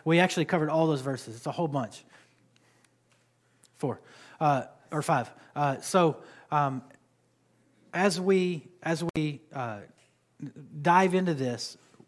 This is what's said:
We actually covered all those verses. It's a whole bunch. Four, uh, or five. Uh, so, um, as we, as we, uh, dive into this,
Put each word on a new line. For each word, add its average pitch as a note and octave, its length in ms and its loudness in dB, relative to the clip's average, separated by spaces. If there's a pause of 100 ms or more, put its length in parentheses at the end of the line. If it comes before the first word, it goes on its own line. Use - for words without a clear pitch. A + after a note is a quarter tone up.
We E3 160 4
actually F3+ 240 2
covered D#3 260 0
all D#3+ 160 2
those D3 140 2
verses. B2+ 340 -8
It's A#2 120 -14
a C#3+ 40 -4
whole E3 160 -2
bunch. C#3 380 -6 (1700)
Four, B2 220 -4 (400)
uh, C#3+ 260 2 (260)
or D3+ 100 -2
five. C#3 260 0 (280)
Uh, C#3+ 240 -2
so, E3+ 380 2 (340)
um, C#3 300 0 (1120)
as F#3 280 2
we, F3+ 480 0 (120)
as E3 220 -2 (140)
we, D3+ 240 -2 (120)
uh, A#2 260 -8 (1000)
dive F3+ 340 4
into F3+ 200 2
this, B2+ 420 -4 (320)